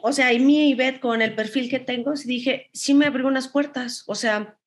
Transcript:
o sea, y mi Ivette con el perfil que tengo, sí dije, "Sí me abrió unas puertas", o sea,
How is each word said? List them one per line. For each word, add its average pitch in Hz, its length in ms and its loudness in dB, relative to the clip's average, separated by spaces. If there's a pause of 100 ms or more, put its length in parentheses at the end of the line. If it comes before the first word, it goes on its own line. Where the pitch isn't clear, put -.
o 233 80 0
sea, 254 220 2
y 240 60 2
mi 294 300 6
Ivette 262 300 0
con 226 220 0
el 214 140 -2
perfil 233 340 -4
que 262 100 -2
tengo, 247 380 -4
sí 247 100 -14
dije, 247 460 -4
"Sí - 200 0
me 285 120 6
abrió 262 220 0
unas 262 200 -2
puertas", 269 600 -4
o 208 80 -6
sea, 214 520 -4